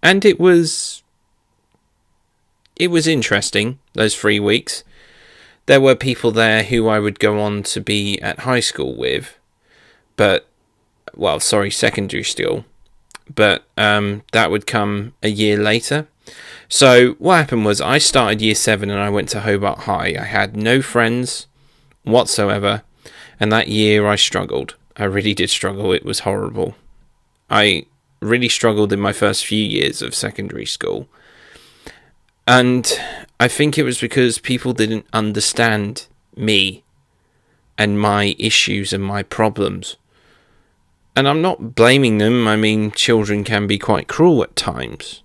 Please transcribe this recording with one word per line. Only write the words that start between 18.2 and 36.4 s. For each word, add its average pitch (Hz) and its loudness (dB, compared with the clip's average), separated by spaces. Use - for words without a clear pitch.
year 110 2
seven 101 0
and 101 -4
I 101 -2
went 101 -4
to 107 -6
Hobart 101 -2
High. 87 -4
I 107 -8
had 101 -2
no 113 0
friends 120 -2
whatsoever, 104 0
and 107 0
that 110 0
year 107 2
I 104 2
struggled. - -2
I 107 -4
really 101 0
did 90 -2
struggle. 98 -2
It - -2
was - -4
horrible. 101 -6
I 104 2
really 120 0
struggled 104 2
in 98 -2
my 101 -2
first 101 -2
few 107 -2
years 104 -4
of - -8
secondary - -8
school. - -8
And 123 2
I 123 2
think 151 0
it 156 0
was 123 -4
because 120 0
people 127 -4
didn't 110 -2
understand 107 -2
me 98 0